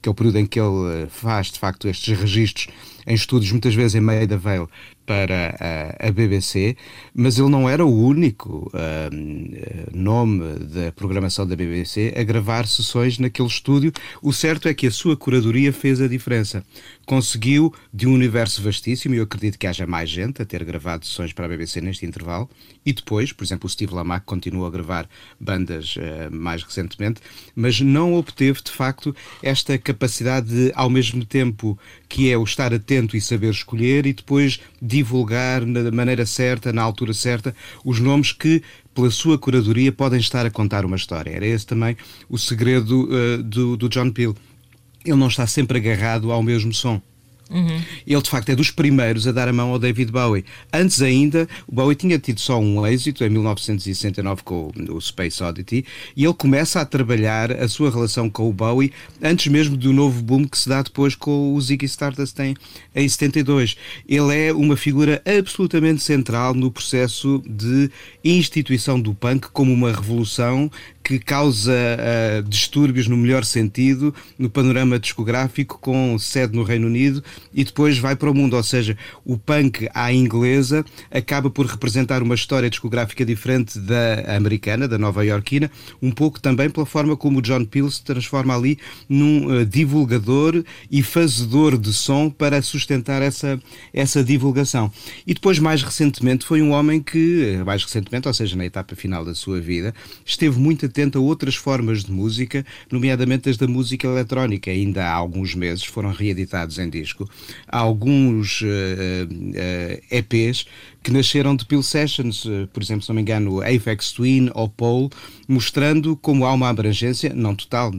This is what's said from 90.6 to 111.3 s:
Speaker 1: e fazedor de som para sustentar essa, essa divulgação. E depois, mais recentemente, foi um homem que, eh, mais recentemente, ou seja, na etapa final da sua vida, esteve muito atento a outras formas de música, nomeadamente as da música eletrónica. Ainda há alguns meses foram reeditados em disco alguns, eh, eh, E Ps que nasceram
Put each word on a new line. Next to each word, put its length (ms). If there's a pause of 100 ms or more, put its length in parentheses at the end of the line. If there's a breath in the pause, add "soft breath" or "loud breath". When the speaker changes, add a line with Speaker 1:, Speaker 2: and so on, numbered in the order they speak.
Speaker 1:
e 140
fazedor 760
de 160
som 380
para 320
sustentar 580
essa, 400 (320 loud breath)
essa 300
divulgação. 680 (360 loud breath)
E 80
depois, 240
mais 240
recentemente, 600
foi 200
um 80
homem 280
que, 600
eh, 40
mais 200
recentemente, 440
ou 60
seja, 220
na 100
etapa 300
final 280
da 120
sua 260
vida, 320 (320 loud breath)
esteve 320
muito 380
atento 0 (220)
a 40
outras 340
formas 500
de 80
música, 520 (240 loud breath)
nomeadamente 600
as 80
da 100
música 400
eletrónica. 640
Ainda 340
há 60
alguns 420
meses 300
foram 260
reeditados 720
em 100
disco 400 (380 loud breath)
alguns, 960
eh, 640 (280)
eh, 540
E 120
Ps 440 (380 loud breath)
que 80
nasceram 420